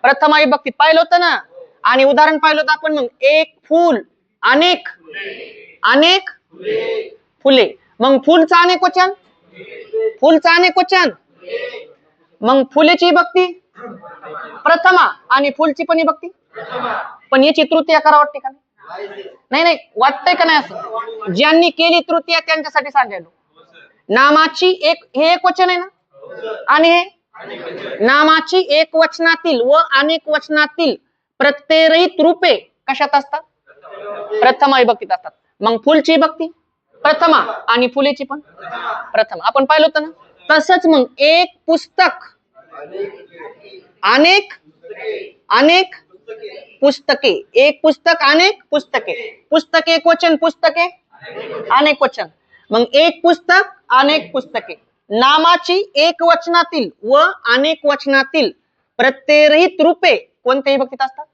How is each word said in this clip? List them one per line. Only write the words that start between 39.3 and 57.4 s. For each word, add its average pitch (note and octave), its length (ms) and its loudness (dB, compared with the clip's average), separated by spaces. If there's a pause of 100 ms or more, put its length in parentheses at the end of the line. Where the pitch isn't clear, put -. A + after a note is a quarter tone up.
आपण C4+ 180 0
पाहिलं D#4 220 4
होतं D4+ 160 -2
ना? D#4+ 80 -12 (400)
तसंच F4+ 360 2
मग D4 180 4 (140)
एक D#4+ 380 2 (100)
पुस्तक, - 580 -2 (1800)
अनेक, D#4 500 2 (960)
अनेक E4+ 460 0 (840)
पुस्तके, C4+ 600 -2 (120)
एक C#4+ 280 2
पुस्तक, E4 400 0
अनेक E4+ 480 2
पुस्तके, A#3+ 800 -8
पुस्तके D#4+ 440 0
एक E4 120 -2
वचन, E4 300 2
पुस्तके E4 520 -2 (840)
अनेक D4 320 2
वचन. A#3 240 -4 (440)
मग A3 100 0 (120)
एक E4 300 2
पुस्तक, F4 480 2 (180)
अनेक C4+ 440 0
पुस्तके. A#3 420 -10 (360)
नामाची E4 840 0
एक E4 280 0
वचनातील E4+ 680 0 (120)
व A#3+ 140 0 (380)